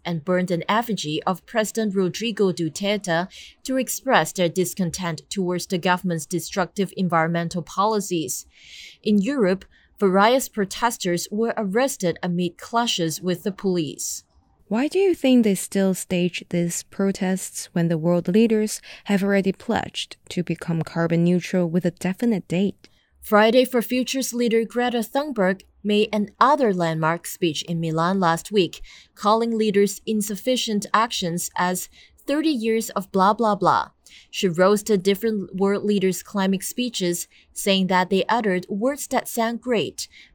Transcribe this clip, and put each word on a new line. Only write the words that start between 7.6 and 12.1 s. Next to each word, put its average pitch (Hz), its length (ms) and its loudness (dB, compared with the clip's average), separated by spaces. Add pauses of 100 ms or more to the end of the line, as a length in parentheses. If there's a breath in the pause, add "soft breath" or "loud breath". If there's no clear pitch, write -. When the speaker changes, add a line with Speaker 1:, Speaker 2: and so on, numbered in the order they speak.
Speaker 1:
policies. 190 840 -2 (560 loud breath)
In 208 160 4
Europe, 196 460 0 (340 soft breath)
various 208 500 4
protesters 196 840 -2
were 226 240 -2
arrested 196 680 0